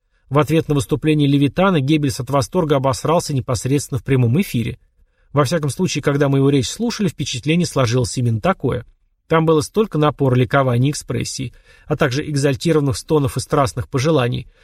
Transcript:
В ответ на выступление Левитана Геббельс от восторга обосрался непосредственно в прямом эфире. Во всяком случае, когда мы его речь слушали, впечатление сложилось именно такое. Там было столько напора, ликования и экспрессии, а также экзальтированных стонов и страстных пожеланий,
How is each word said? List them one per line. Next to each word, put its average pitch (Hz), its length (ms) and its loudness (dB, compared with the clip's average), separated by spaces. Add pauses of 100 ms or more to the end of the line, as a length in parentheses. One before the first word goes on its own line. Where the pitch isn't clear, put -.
(300)
В 135 100 2
ответ 156 300 2
на 147 60 0
выступление 147 520 0
Левитана 143 540 2
Геббельс 143 400 0
от 120 80 -10
восторга 143 480 0
обосрался 147 560 -2
непосредственно 131 680 -2
в - 60 -14
прямом 127 360 2
эфире. 123 380 -4 (540)
Во 147 100 4
всяком 147 260 -2
случае, 156 320 -2
когда 143 280 2
мы 135 80 2
его 135 120 4
речь 143 200 2
слушали, 214 400 -2
впечатление 151 560 -2
сложилось 127 520 0
именно 120 220 0
такое. - 460 -2 (420)
Там 160 180 2
было 156 160 4
столько 202 360 -2
напора, 143 380 2
ликования 127 540 2
и - 20 0
экспрессии, 127 600 -8 (320)
а 143 100 -4
также 143 340 -2
экзальтированных 143 680 0
стонов 143 400 0
и - 20 -4
страстных 135 480 -2
пожеланий, 127 600 -2 (140)